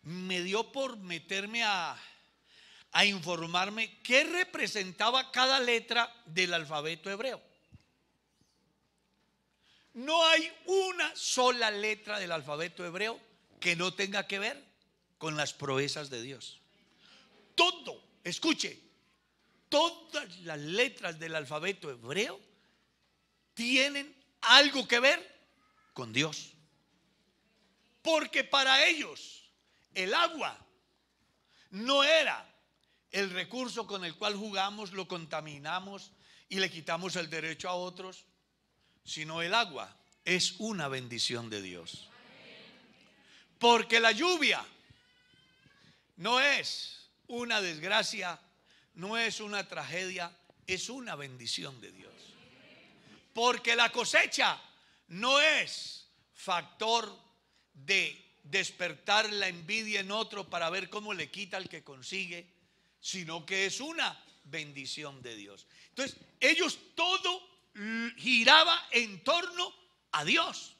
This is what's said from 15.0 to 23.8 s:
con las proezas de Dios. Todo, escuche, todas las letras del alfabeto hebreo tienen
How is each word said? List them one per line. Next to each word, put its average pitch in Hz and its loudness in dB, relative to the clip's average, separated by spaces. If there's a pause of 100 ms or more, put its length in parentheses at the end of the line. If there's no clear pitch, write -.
con 156 -4
las 147 -2
proezas 139 -2
de 120 -8
Dios. 127 -16 (920)
Todo, 330 0 (220)
escuche, - -2 (880)
todas 294 0
las 165 -8
letras 185 -2
del 160 -8
alfabeto 151 -4
hebreo 147 -4 (1120)
tienen 269 0 (260)